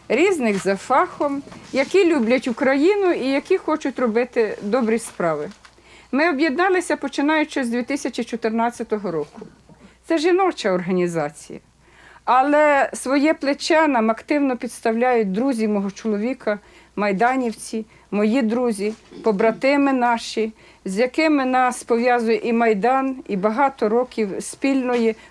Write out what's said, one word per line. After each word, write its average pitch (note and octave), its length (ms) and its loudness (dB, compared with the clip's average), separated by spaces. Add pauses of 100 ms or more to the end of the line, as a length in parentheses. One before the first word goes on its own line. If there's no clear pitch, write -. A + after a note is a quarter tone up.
різних A#3+ 560 0
за G3 120 0
фахом, C#4 680 0 (300)
які E4+ 420 2
люблять B3 320 0
Україну D4 640 2
і B3 160 -2
які C#4+ 300 0
хочуть D4+ 420 -4
робити A#3 600 0
добрі A3 380 0
справи. D#3+ 500 -4 (600)
Ми D4+ 180 2
об'єдналися, E4 680 0
починаючи D4+ 680 -2
з A#3+ 60 -4
дві A#3+ 140 -2
тисячі C4+ 400 -6
чотирнадцятого A3+ 880 -4
року. D#3 300 -8 (640)
Це E4 120 0
жіноча F4 540 0
організація. F3 880 -2 (720)
Але C#4+ 600 4
своє C#4 400 0
плече D#4 540 2
нам A3+ 240 2
активно C4+ 460 0
підставляють A#3 760 0
друзі A3+ 360 0
мого G3+ 240 -2
чоловіка, G#3+ 680 -4 (360)
майданівці, A#3 920 -2 (260)
мої G#3+ 300 2
друзі, A3 520 -2 (300)
побратими A#3 680 2
наші, A#3 580 -2 (340)
з F#3+ 120 -4
якими C#4 480 2
нас B3+ 380 0
пов'язує A#3 600 2
і A#3 100 0
Майдан, A#3 600 2 (120)
і G3+ 80 -4
багато A3 540 0
років A3+ 400 -2 (100)
спільної B3 760 0 (160)